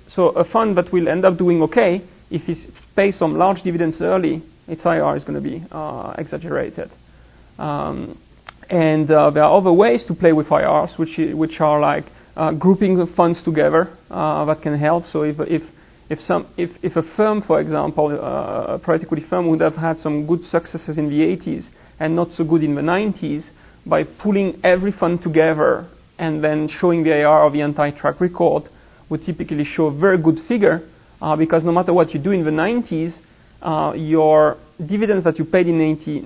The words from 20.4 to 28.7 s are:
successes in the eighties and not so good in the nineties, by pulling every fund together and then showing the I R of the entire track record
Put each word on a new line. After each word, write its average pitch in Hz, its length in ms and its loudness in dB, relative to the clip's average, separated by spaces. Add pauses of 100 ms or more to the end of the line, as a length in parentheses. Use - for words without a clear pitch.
successes 165 560 -6
in 151 100 -2
the 151 140 2
eighties 165 440 -4 (320)
and 160 160 -2
not 170 180 -2
so 170 100 -4
good 160 200 2
in 147 120 0
the 143 80 -4
nineties, 165 600 -2 (440)
by 160 160 0
pulling 196 600 -2
every 185 280 2
fund 175 320 -2
together 160 640 0 (300)
and 156 240 -4
then 151 260 -2
showing 170 340 0
the 160 80 2
I 147 120 2
R 151 240 6
of 143 60 0
the 151 80 -2
entire 147 300 -2
track 147 300 -4
record 170 480 0 (400)